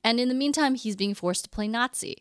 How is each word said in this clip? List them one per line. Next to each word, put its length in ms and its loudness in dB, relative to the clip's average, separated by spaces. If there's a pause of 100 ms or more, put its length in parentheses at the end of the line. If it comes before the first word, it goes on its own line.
And 160 4
in 80 2
the 60 0
meantime, 400 2
he's 220 -4
being 180 0
forced 300 -2
to 60 -18
play 180 -4
Nazi. 520 -4